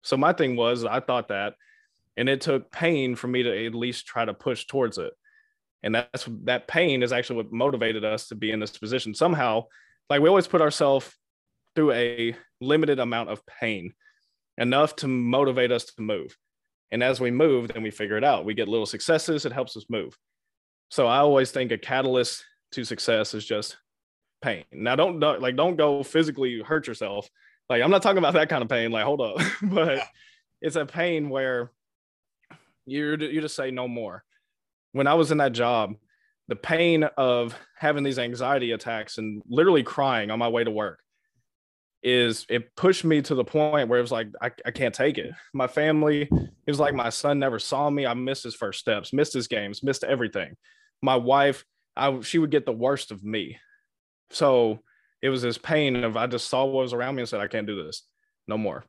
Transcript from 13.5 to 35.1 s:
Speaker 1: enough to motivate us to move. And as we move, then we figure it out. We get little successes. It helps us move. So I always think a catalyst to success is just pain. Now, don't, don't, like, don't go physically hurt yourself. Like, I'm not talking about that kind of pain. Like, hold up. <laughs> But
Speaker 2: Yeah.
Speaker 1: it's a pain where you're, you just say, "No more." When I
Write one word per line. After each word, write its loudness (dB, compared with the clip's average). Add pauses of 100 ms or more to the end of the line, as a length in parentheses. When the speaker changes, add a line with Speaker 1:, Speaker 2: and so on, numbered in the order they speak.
Speaker 1:
enough 2
to -6
motivate 2
us -2
to -14
move. -6 (540)
And -2
as 0
we 0
move, 2
then -8
we -4
figure -4
it 0
out. 2
We -4
get -2
little 0
successes. -2
It -6
helps -6
us -16
move. -6 (760)
So 2
I 4
always 6
think -2
a -2
catalyst 0 (280)
to -8
success 0
is -8
just -6 (640)
pain. -4
Now, -2
don't, 2
don't, 2
like, -2
don't 2
go 2
physically 0
hurt -2
yourself. -8 (420)
Like, 4
I'm 4
not 6
talking 4
about 4
that 4
kind 0
of -4
pain. 0
Like, 0
hold 0
up. -2 (120)
<laughs> -8
But 2
Speaker 2:
Yeah. -6 (540)
Speaker 1:
it's -4
a -2
pain -2
where -4 (1120)
you're, -4
you -4
just -6
say, -4
"No -6
more." -10 (680)
When 2
I 6